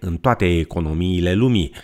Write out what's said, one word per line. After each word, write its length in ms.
în 160
toate 420
economiile 760
lumii, 380